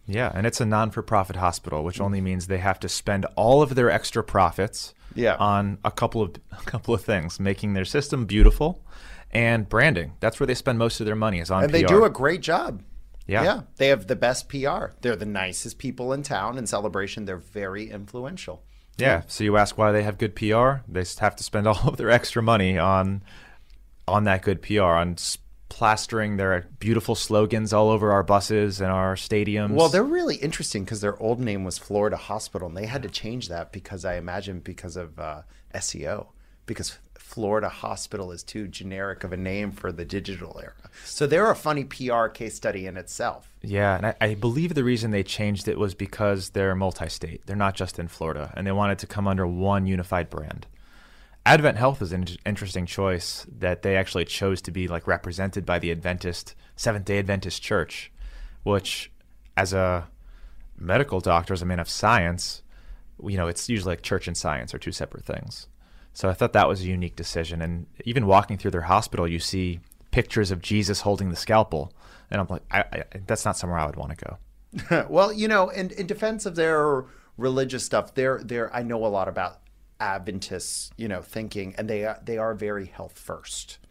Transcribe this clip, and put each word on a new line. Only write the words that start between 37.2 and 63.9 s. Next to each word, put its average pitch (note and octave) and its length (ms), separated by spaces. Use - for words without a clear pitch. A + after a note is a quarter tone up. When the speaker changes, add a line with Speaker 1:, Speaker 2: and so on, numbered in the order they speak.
Speaker 2:
Hospital G2+ 640
is E2+ 100
too G#2+ 240
generic F#2+ 560
of F#2 120
a - 20
name G2 340
for F#2 220
the E2 140
digital F2 560
era. D#2+ 100
So - 220
they're F#3 240
a - 40
funny D3 300
P B2+ 240
R A#2 220
case A2 240
study F#2+ 320
in F#2 100
itself. F#2 640
Speaker 1:
Yeah, G2+ 360
and F#2+ 100
I, A#2 140
I G#2+ 140
believe A#2+ 380
the C#3+ 120
reason A#2 260
they G2+ 120
changed G#2 460
it G#2+ 100
was G2 160
because G2+ 560
they're F#2+ 240
multi-state. F2 720
They're G2 100
not G2 200
just - 240
in E2+ 100
Florida, D2+ 480
and F#2+ 100
they G2 60
wanted G2 280
to - 60
come G2+ 220
under F#2+ 180
one F#2+ 400
unified F2+ 440
brand. D#2 360
Advent D3 320
Health C3+ 240
is F2 120
an F2+ 100
in-, F2 240
interesting F#2+ 400
choice F#2 600
that F2+ 240
they G2 140
actually F2+ 280
chose F#2+ 380
to - 80
be, F2+ 180
like, E2+ 180
represented F#2 600
by F2 120
the E2+ 120
Adventist, F2 640
Seventh-day G2+ 420
Adventist F#2+ 440
Church, - 480
which, - 480
as F#2+ 160
a F2+ 360
medical F#2+ 440
doctor, E2+ 320
as F2 100
a F2 40
man F2+ 140
of E2 80
science, F2+ 720
you G2 120
know, E2+ 120
it's - 200
usually, F#2+ 240